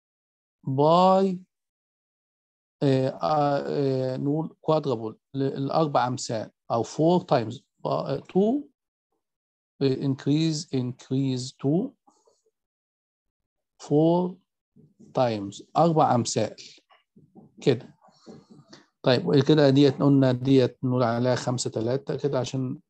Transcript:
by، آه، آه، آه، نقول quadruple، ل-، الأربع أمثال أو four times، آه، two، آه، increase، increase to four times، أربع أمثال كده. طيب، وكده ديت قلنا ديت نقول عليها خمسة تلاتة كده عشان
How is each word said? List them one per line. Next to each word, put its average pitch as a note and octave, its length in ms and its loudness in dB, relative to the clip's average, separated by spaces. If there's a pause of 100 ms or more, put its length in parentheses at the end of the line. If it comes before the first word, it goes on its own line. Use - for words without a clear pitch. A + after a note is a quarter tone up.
(680)
by، F3+ 680 4 (1500)
آه، C3+ 260 2
آه، D3 580 -2
آه، C3+ 500 -2
نقول D3 400 -4 (100)
quadruple، C3 480 -2 (180)
ل-، C3+ 100 -4
الأربع C#3 640 -2
أمثال A#2+ 440 -8 (200)
أو A#2 120 -2
four E3+ 400 0
times، A#2 380 -2 (240)
آه، D3+ 340 -4
two، A3+ 440 -2 (1200)
آه، C3+ 140 2
increase، D3+ 680 -2 (100)
increase B2+ 760 -4
to E3+ 400 -2 (1900)
four E3+ 520 2 (840)
times، G#2+ 460 -2 (140)
أربع D#3 380 4
أمثال A2+ 400 -2 (1080)
كده. - 340 -2 (1080)
طيب، B2 240 2
وكده D3 420 4
ديت C3+ 320 4
قلنا C#3 300 4
ديت B2+ 520 2
نقول B2+ 200 0
عليها A#2+ 320 0
خمسة B2 340 -4
تلاتة B2+ 460 -4
كده C#3 240 -4
عشان C3 400 -6 (100)